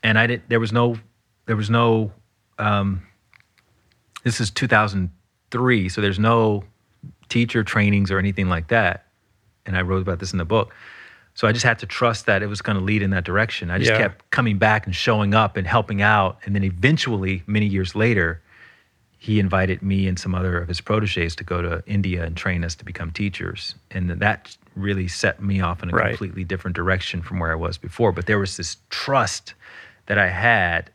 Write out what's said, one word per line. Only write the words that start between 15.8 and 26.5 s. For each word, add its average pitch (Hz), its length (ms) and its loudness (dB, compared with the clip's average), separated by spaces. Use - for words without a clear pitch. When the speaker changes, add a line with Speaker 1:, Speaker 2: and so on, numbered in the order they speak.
Speaker 1:
out. 104 420 4
And 101 100 -2
then 98 100 0
eventually, 95 840 0
many 104 200 2
years 95 280 -2
later, 98 460 2
he 107 200 0
invited 95 440 0
me 98 260 2
and 92 100 -2
some 92 160 -4
other 90 240 0
of 87 80 -6
his 87 140 -6
proteges 101 560 -2
to - 80 -12
go 87 180 -4
to 85 240 -4
India 92 380 0
and 82 120 -6
train 87 280 -2
us 85 100 -6
to - 100 -18
become 85 280 -10
teachers. 95 640 -8
And 90 180 -2
that 101 460 -2
really 98 320 -2
set - 340 -2
me 98 200 0
off 87 200 -2
in 87 100 -6
a - 20 -2
Speaker 2:
Right. - 160 2
Speaker 1:
completely 95 340 -6
different 90 320 -6